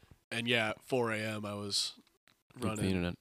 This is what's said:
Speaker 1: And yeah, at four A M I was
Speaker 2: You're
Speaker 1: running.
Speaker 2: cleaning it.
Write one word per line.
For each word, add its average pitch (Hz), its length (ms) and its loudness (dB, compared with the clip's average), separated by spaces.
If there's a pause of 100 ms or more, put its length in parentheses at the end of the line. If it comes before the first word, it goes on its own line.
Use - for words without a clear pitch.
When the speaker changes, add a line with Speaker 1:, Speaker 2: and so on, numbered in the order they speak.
(320)
Speaker 1:
And 117 140 -2
yeah, 117 240 2
at - 120 -8
four 117 300 2
A 110 60 0
M 107 260 -4
I 104 100 -4
was 101 380 -2 (640)
Speaker 2:
You're 123 140 -2
Speaker 1:
running. 107 140 -2
Speaker 2:
cleaning 92 200 2
it. 87 160 0